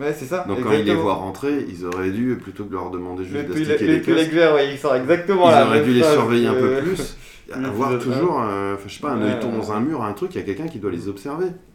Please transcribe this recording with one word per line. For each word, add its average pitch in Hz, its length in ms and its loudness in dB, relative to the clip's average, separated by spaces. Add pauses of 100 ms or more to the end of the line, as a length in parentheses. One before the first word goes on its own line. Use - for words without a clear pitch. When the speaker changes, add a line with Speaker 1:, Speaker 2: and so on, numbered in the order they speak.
Speaker 1:
Ouais, 147 120 -4
c'est 151 120 -8
ça, 180 240 -6
Speaker 2:
Donc 196 140 -2
quand 113 80 -2
ils - 20 6
les 107 80 4
Speaker 1:
exactement. 101 240 2
Speaker 2:
voient 95 100 2
rentrer, 113 540 -4
ils 90 180 -10
auraient 92 240 -2
dû, 120 320 -2
plutôt 98 220 -12
que 95 80 -10
leur 90 180 -6
demander 90 340 -8
juste 92 120 -8
Speaker 1:
Le 147 80 -4
Speaker 2:
d'astiquer 156 200 -4 (120)
Speaker 1:
Twi'lek, - 40 0
Speaker 2:
les 160 180 4
Speaker 1:
le - 40 -2
Twi'lek 165 220 2
Speaker 2:
casques, 160 80 -4
Speaker 1:
vert, 160 220 6
ouais, 139 180 2
il 135 60 -8
sort 139 180 0
exactement 170 520 4
Speaker 2:
ils 160 40 8
Speaker 1:
la 139 140 8
Speaker 2:
auraient 113 120 4
Speaker 1:
même 147 100 4
Speaker 2:
dû 123 60 4
les 123 60 6
Speaker 1:
phrase 151 140 6
Speaker 2:
surveiller 120 340 4
un 113 60 2
Speaker 1:
que 127 260 2
Speaker 2:
peu 151 40 -4
plus, 165 320 -4 (180)
Speaker 1:
<laughs> - 180 -20
Speaker 2:
avoir 123 400 -2
Speaker 1:
l'épisode 123 220 -2
Speaker 2:
toujours, 151 260 0
Speaker 1:
un. 110 100 0
Speaker 2:
euh, 98 240 -2
enfin, 98 140 -10
je - 60 -14
sais - 60 -16
pas, 147 120 -4
un 113 100 -2
Speaker 1:
Ouais. 104 80 2
Speaker 2:
œilleton 120 220 -2
dans 104 200 -6
un 107 80 -2
mur, 139 220 -2
un 104 120 -4
truc, 185 200 -6
il 110 40 -4
y - 20 -4
a 82 40 -8
quelqu'un 101 220 -6
qui 123 140 -10
doit 98 100 -4
les 85 180 -8
observer. 143 380 -6 (280)